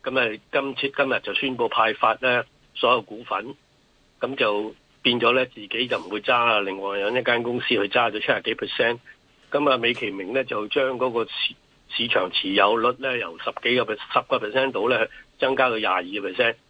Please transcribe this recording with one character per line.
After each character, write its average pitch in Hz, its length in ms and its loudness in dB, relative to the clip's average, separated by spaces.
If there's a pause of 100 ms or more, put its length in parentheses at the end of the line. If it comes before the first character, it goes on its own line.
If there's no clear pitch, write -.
咁 131 160 -4
啊， 113 220 -2 (100)
今 139 260 -2
次， 139 200 -2
今 139 140 0
日 110 120 0
就 101 120 -8
宣 131 240 -2
布 117 100 0
派 110 240 2
發 113 300 2
呢 123 240 2 (280)
所 120 180 2
有 120 100 2
股 110 240 -14
份， 110 280 -4 (640)
咁 127 160 -4
就 107 380 0 (300)
變 120 160 2
咗 117 140 6
呢， 127 120 4
自 110 220 -16
己 120 200 -4
就 117 120 -2
唔 87 100 -10
會 104 120 -4
揸 123 240 2
啦， 110 160 4
另 98 200 -4
外 98 160 -4
有 104 180 0
一 127 80 0
間 120 200 2
公 120 160 -2
司 - 80 -6
去 107 140 2
揸 117 300 2
咗 - 20 -10
七 107 120 -6
十 110 180 2
幾 113 120 -2
percent。 117 440 -2 (520)
咁 143 180 2
啊， 127 80 4
美 117 160 0
其 117 160 -6
名 95 240 -8
呢， 135 100 0
就 107 260 -4
將 131 280 0
嗰 127 140 0
個 113 140 0
市-， - 280 -4 (360)
市 - 180 -4
場 92 260 2
持 95 200 -2
有 101 240 6
率 120 200 2
呢， 131 200 -4
由 85 200 -8
十 - 240 -6
幾 123 200 2
個 110 120 -2
十 104 60 -6 (280)
個 135 120 0
percent 127 320 0
度 120 180 0
呢， 113 160 2 (320)
增 131 180 2
加 131 140 4
到 113 80 0
廿 110 140 -2
二 92 100 2
個 95 280 -6
percent。 117 260 0 (140)